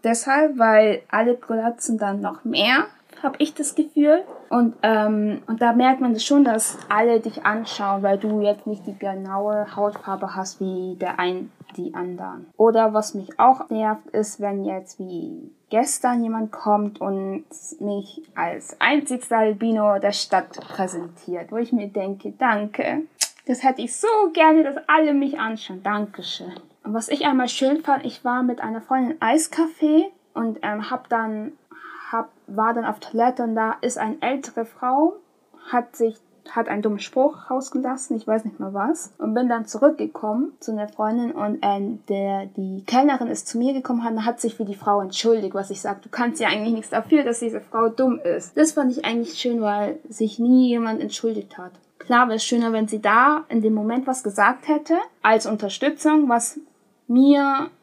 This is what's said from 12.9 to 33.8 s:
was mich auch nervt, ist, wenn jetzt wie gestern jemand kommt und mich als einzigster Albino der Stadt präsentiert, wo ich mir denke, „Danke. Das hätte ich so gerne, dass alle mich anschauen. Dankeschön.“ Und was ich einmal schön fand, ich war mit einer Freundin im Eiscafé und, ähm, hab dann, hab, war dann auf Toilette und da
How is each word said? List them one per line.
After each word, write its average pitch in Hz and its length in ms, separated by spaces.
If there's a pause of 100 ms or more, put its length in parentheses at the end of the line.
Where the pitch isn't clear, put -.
was 214 220
mich - 260
auch 254 300
nervt, 220 380
ist, 214 320
wenn 202 240
jetzt 190 340
wie 180 520 (200)
gestern 247 520
jemand 226 300
kommt 208 480
und 190 440 (360)
mich 202 420 (120)
als - 460
einzigster 254 580
Albino 214 600
der 202 140
Stadt - 400
präsentiert, 175 1000
wo 214 60
ich 233 160
mir 208 160
denke, 196 500
„Danke. 220 640 (440)
Das 247 160
hätte 262 180
ich 240 160
so - 100 (280)
gerne, 320 300
dass 277 120 (120)
alle 302 260
mich 277 260
anschauen. 214 420
Dankeschön.“ 196 680 (320)
Und 214 100
was 226 140
ich 294 180
einmal 262 220
schön 277 340
fand, 277 220
ich - 200
war 247 180
mit 247 180
einer 226 220
Freundin 262 300
im 320 60
Eiscafé 311 840 (300)
und, 226 280
ähm, 214 280
hab 247 180
dann, 220 440 (580)
hab, 226 200 (160)
war 220 280
dann 233 100
auf 214 160
Toilette 247 420
und 226 120
da 220 260